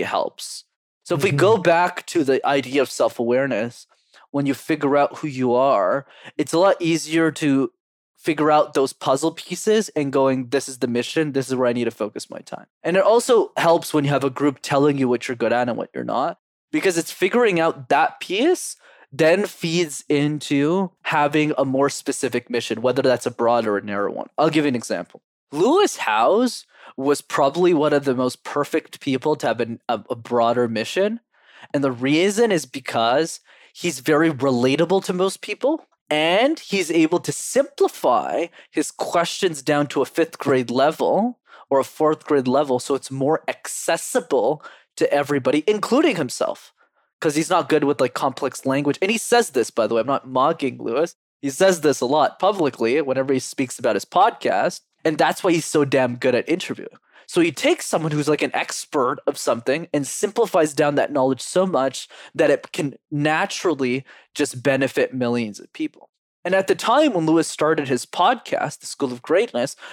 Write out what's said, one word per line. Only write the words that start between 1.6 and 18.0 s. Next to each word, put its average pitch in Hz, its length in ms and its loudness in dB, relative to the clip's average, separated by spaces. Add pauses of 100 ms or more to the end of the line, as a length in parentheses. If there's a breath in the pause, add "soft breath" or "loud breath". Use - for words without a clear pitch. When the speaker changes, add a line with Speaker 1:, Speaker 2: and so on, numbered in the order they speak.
Speaker 1:
to 170 160 0
the 131 220 0
idea 135 360 0
of 127 100 0
self-awareness, 120 960 -2 (440 soft breath)
when 143 140 -2
you 139 80 0
figure 143 440 0
out - 220 0
who 156 80 -6
you 127 260 0
are, 123 520 2 (320 loud breath)
it's 151 140 -4
a 165 80 2
lot 190 220 4
easier 160 500 0
to 135 400 0 (460)
figure 151 340 0
out 151 220 2
those 135 180 2
puzzle 143 400 -2
pieces 214 580 -2
and 143 220 -4
going, 131 380 0
"This 135 180 -2
is 127 120 -14
the 127 80 -2
mission. 127 440 -2
This 131 160 -2
is 131 80 -2
where 123 140 0
I 120 40 0
need 120 120 -2
to 113 60 -10
focus - 380 -8
my - 100 -14
time." - 260 -14 (180)
And 170 140 0
it 190 60 4
also 226 520 4
helps 170 380 2
when 151 100 2
you 139 60 0
have 139 160 0
a 139 40 0
group 135 320 -2
telling 143 360 2
you 131 100 2
what 120 200 0
you're 123 100 -6
good 117 160 0
at 123 160 0
and 110 80 -6
what 92 160 -8
you're 127 100 -8
not, 123 360 -4 (320)
because 165 260 0
it's 160 140 -4
figuring 196 500 0
out 151 260 -2
that 147 320 0